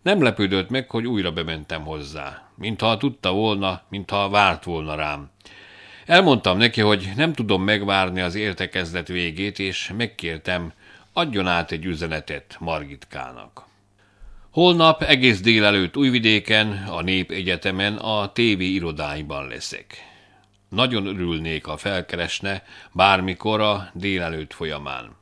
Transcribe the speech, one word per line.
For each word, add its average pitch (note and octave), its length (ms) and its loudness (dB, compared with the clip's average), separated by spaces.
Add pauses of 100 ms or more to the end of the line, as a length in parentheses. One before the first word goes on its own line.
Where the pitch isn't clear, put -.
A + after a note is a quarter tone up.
Nem F#3 220 4
lepődött G2 460 2
meg, B2+ 200 -4
hogy A#2 180 -4
újra G2 240 -2
bementem D#2+ 520 -6
hozzá. D2 720 -12
Mintha A2 420 -2
tudta A#2 340 -2
volna, G2 580 0
mintha G2 400 -2
várt G2 340 4
volna D#2 320 -6
rám. D2 360 -6 (720)
Elmondtam C#3+ 520 6
neki, A#2 240 4
hogy G2+ 340 4
nem D#3 180 0
tudom G2+ 300 0
megvárni G2 580 0
az F2 140 -2
értekezlet F#2 720 -4
végét, F2+ 520 -4
és F#2+ 380 -4
megkértem, E2+ 760 -6 (400)
adjon A2 340 -2
át E2+ 240 0
egy E2 140 -8
üzenetet D#2+ 760 -6
Margitkának. C#2 1040 -10 (880)
Holnap E3 500 6
egész B2+ 400 4
délelőtt G#2 560 4
Újvidéken, A2 760 4 (160)
a E2+ 140 -6
Népegyetemen, F#2 960 -2
a G#2 360 -4
T - 60 -6
V A2 240 2
irodáiban D2+ 880 -4
leszek. - 480 -14 (720)
Nagyon A2+ 360 0
örülnék, E2 600 -4
ha D2+ 120 -8
felkeresne F#2+ 880 -6 (280)
bármikor F#2+ 680 2
a G2+ 320 0
délelőtt F2 600 -4
folyamán. C#2 680 -10